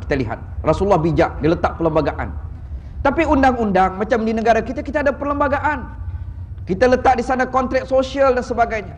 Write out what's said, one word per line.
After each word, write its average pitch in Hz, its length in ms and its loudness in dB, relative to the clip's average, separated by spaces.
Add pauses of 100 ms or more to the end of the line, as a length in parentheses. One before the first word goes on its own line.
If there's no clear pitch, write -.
kita - 80 -2
lihat, 117 240 -2 (240)
Rasulullah 165 400 2
bijak, 156 400 2
dia 151 80 2
letak - 320 0
perlembagaan. 151 640 -2 (560)
Tapi 277 240 2
undang-undang 226 720 4
macam 226 240 0
di 220 80 0
negara 226 320 2
kita, 262 240 -6
kita 285 160 -2
ada 277 80 2
perlembagaan. 285 800 -2 (800)
Kita 196 160 2
letak 254 320 4
di 240 80 -2
sana 254 240 0
kontrak 262 400 0
sosial 262 480 2
dan 247 80 -2
sebagainya. 226 520 -2